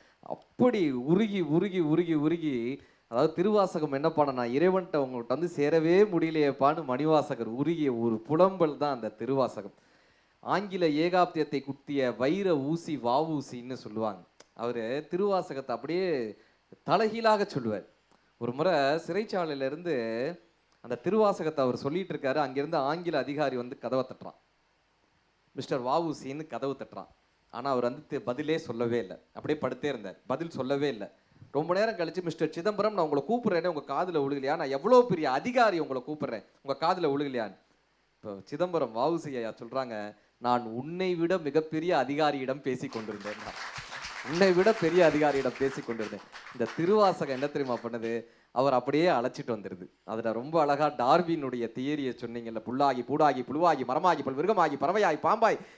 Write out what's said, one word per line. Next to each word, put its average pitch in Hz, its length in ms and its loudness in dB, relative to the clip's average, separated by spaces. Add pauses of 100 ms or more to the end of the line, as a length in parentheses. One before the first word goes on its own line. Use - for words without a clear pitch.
(200)
அப்படி 214 720 0
உருகி, 185 480 2
உருகி, 180 400 2
உருகி, 160 340 2
உருகி, 143 680 -2 (280)
அதாவது 143 240 2
திருவாசகம் 185 580 2
என்ன 139 180 2
பாடம், 147 260 2
"நான் 120 140 -2
இறைவன்கிட்ட 175 480 2
உங்கள்கிட்ட 127 300 -4
வந்து 160 280 -2
சேரவே 165 540 4
முடியலையேப்பான்னு" 160 720 2
மணிவாசகர் 139 640 0
உருகிய 139 520 0
ஒரு 113 300 0
புலம்பல் 170 480 2
தான் 143 160 -2
அந்த 110 160 -6
திருவாசகம். 117 640 -2 (680)
ஆங்கில 180 480 0
ஏகாப்தியத்தை 156 760 2
குத்திய 135 520 -4
வைர 165 420 2
ஊசி 147 400 -4
வ 117 100 -4
ஊசின்னு 131 680 -2
சொல்லுவாங்க. 107 480 -6 (320)
அவரு 120 560 -4
திருவாசகத்தை 175 680 -2
அப்படியே 143 640 -2 (460)
தலைகீழாக 214 640 2
சொல்லுவார். 113 400 -4 (520)
ஒரு 120 140 -4
முறை 156 220 2
சிறைச்சாலையிலேருந்து 165 1200 -2 (840)
அந்த 120 220 -6
திருவாசகத்தை 190 600 2
அவர் 123 120 2
சொல்லிட்டு 165 360 -4
இருக்காரு. 139 220 -2
அங்கிருந்து 143 420 -2
ஆங்கில 156 400 -2
அதிகாரி 139 380 -2
வந்து 123 220 -6
கதவை 123 320 -2
தட்டுறான். 92 260 -16 (1160)
மிஸ்டர் 139 300 -4
வ 120 60 -4
ஊசின்னு 147 600 -2
கதவு 135 320 -6
தட்டுறான். - 280 -14 (420)
ஆனா 127 200 -6
அவர் 127 140 2
வந்து 135 260 -2
தி-, 139 140 -6
பதிலே 147 340 -2
சொல்லவே 120 420 -2
இல்ல. - 200 -8 (140)
அப்படியே 147 260 -4
படுத்தே 135 260 -4
இருந்தார், 110 420 -6
பதில் 160 220 -4
சொல்லவே 139 380 -2
இல்ல. 107 260 -6 (380)
ரொம்ப 165 220 0
நேரம் 214 220 2
கழிச்சு, 170 260 -4
"மிஸ்டர் 165 280 -2
சிதம்பரம், 202 440 0
நான் 175 160 2
உங்களை 143 140 2
கூப்பிடுறேனே, 196 440 0
உங்க 147 260 -4
காதுல 170 220 -2
விழுகலையா? 139 400 0
நான் 160 140 -4
எவ்வளவு 220 380 6
பெரிய 156 240 0
அதிகாரி, 214 480 2
உங்களை 131 280 -4
கூப்பிடுறேன், 143 380 -8 (160)
உங்க 139 260 -2
காதுல 185 160 2
விழுகலையான்னு." 139 540 -2 (580)
இப்போ 101 280 -12
சிதம்பரம் 147 520 -4
வ 131 160 0
ஊசி 160 240 -6
ஐயா 113 140 -4
சொல்றாங்க, 113 640 -8 (220)
"நான் 120 260 2
உன்னை 160 520 -4
விட 170 220 0
மிகப்பெரிய 160 600 0
அதிகாரியிடம் 139 640 0
பேசி 127 260 -4
கொண்டிருந்தேன்." 104 540 -8 (920)
"உன்னை 185 220 6
விட 185 200 6
பெரிய 165 400 6
அதிகாரியிடம் 139 460 2
பேசி 135 220 -2
கொண்டிருந்தேன்." 107 440 -8 (280)
இந்த 117 240 -2
திருவாசகம் 175 560 4
என்ன 131 140 -2
தெரியுமா 135 320 -2
பண்ணுது? 113 440 -4 (280)
அவர் 135 220 2
அப்படியே 139 340 2
அழைச்சிட்டு 135 440 0
வந்துருது. 95 340 -8 (180)
அதுல 113 280 -4
ரொம்ப 143 300 0
அழகா 143 260 2
டார்வினுடைய 143 800 2 (100)
தியரியை 135 400 -4
சொன்னீங்கல்ல, 113 440 -8
"புல்லாகி 131 420 0
பூடாகி 139 420 2
புழுவாகி 151 420 2
மரமாகி 151 380 2
பல் 135 120 -4
விருகமாகி 165 400 2
பறவையாய் 165 480 2
பாம்பாய் 202 360 4 (180)